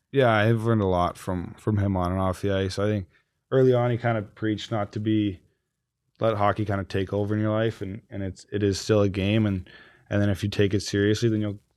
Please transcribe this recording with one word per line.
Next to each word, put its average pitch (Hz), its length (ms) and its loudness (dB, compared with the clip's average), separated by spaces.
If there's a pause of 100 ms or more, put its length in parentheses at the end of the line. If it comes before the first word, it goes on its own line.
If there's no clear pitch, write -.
(100)
Yeah, 127 220 4
I've 110 320 4
learned 113 180 2
a 98 40 2
lot 87 300 2
from, 90 420 -6
from 107 200 0
him 98 180 0
on 90 160 0
and 95 80 -2
off 95 220 -2
the 101 100 0
ice. 95 260 -2
I 101 80 0
think 104 200 -2 (460)
early 131 220 6
on 123 180 2
he 113 60 -2
kind 117 200 -2
of 101 160 -10
preached 107 380 -4
not 104 200 -4
to 113 80 -6
be, 107 400 0 (800)
let 113 180 0
hockey 101 280 2
kind 98 160 -4
of 90 80 -8
take 98 240 -4
over 104 220 -2
in 107 60 0
your 107 120 0
life, 110 300 -2
and, 98 180 -10 (100)
and 98 140 -10
it's, 92 260 -10
it 104 140 -2
is 98 160 2
still 107 220 2
a 101 60 4
game, 101 380 0
and, 95 220 -4 (420)
and 101 100 0
then 101 80 2
if 95 140 -2
you 101 60 -2
take 101 260 0
it 101 60 0
seriously, 104 480 0
then 110 120 0
you'll 104 180 -6 (180)